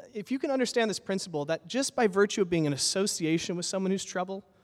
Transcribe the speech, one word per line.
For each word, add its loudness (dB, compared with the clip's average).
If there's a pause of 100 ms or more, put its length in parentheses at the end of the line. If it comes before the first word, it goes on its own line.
(140)
If -10
you -2
can -2
understand 2
this -2
principle -4
that -4
just -2
by 4
virtue 4
of 0
being 4
in 2
association 0
with -4
someone 0
who's 0
trouble, -6 (180)